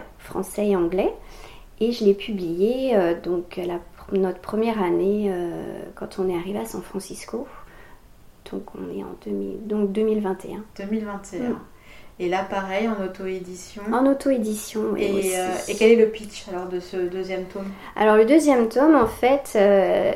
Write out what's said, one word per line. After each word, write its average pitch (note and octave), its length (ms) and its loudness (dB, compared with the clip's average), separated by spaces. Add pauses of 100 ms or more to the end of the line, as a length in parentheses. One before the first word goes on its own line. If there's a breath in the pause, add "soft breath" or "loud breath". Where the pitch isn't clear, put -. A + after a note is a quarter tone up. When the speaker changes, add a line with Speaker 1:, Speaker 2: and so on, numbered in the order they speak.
(200)
Speaker 1:
français - 480 -6
et G3+ 80 4
anglais. F#3 360 0 (680 loud breath)
Et A3+ 120 2
je A#3 140 -2
l'ai G3 80 8
publié, G3+ 840 -2
euh, E3+ 240 2
donc F3 380 -6
la F3 220 -4
pr-, - 380 -14
notre F#3 220 0
première A3 420 -2
année, F#3+ 480 0
euh, F3 340 -4 (320)
quand - 240 -10
on F#3 100 0
est F3+ 80 -2
arrivé F#3+ 220 -6
à A3+ 60 -6
San G#3+ 180 -10
Francisco. G3+ 640 -10 (1040 loud breath)
Donc G3 120 -10 (120)
on F#3 220 -10
est G3 60 -8
en F#3+ 120 -12 (100)
deux G#3 60 -8
mille, G3 360 -6
donc G#3 240 0
deux G#3+ 120 0
mille G#3+ 180 2
vingt F#3 240 -2
et - 100 -10
un. G#3+ 80 -12 (140)
Speaker 2:
Deux G3+ 120 -10
mille A3 160 -2
vingt G3+ 160 -8 (120)
et F3+ 120 -8
un. B3 40 -2
Speaker 1:
Mm. - 100 -4 (600 loud breath)
Speaker 2:
Et F3+ 100 -2
là, F#3 100 0 (100)
pareil, G3 380 -2
en G3+ 180 -2
auto-édition. F#3 800 -10 (100)
Speaker 1:
En B3+ 140 4
auto-édition, A3+ 760 0 (120)
oui, G#3 100 0
Speaker 2:
Et, G3+ 160 0
Speaker 1:
aussi. F#3+ 160 0
Speaker 2:
euh, F#3 140 -2 (180)
et G#3 80 -4
quel A3 160 8
est A#3 60 8
le A3 100 8
pitch - 420 -10
alors F3+ 160 -8
de F3+ 140 -6
ce F3+ 180 -10
deuxième F#3 480 -4
tome ? G3 220 -10 (280 loud breath)
Speaker 1:
Alors G#3+ 200 6
le A3 100 8
deuxième C4+ 440 6
tome, D4 260 6
en B3 100 6
fait, C4 500 2
euh, G3 600 6